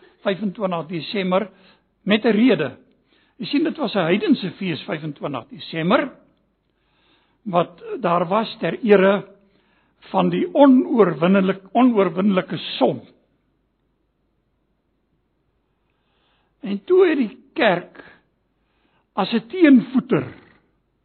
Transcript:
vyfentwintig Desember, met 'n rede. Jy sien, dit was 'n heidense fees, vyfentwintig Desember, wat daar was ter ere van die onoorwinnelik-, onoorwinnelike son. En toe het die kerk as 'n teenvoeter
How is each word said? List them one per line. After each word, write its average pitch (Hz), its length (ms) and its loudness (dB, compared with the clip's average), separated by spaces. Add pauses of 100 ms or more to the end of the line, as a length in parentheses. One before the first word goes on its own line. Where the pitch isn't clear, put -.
(240)
vyfentwintig 185 680 -4
Desember, 185 600 -4 (540)
met 214 220 2
'n 220 100 4
rede. 180 420 2 (600)
Jy 214 80 -12
sien, 294 180 -2
dit 294 140 -4
was 262 180 -6
'n 170 140 0
heidense 214 420 0
fees, 170 320 -8
vyfentwintig 147 640 -10
Desember, 190 640 -2 (1300)
wat 170 360 -4 (180)
daar 180 280 -2
was 214 320 -4
ter - 240 -6
ere 196 440 2 (840)
van 180 180 0
die 180 240 -2
onoorwinnelik-, 202 1200 2
onoorwinnelike 190 840 0 (200)
son. 170 240 -2 (3500)
En 202 220 -8
toe 370 240 4
het 311 100 0
die 226 200 -4 (160)
kerk 208 500 -2 (1120)
as 202 200 -4
'n 226 140 -4
teenvoeter 262 840 2 (720)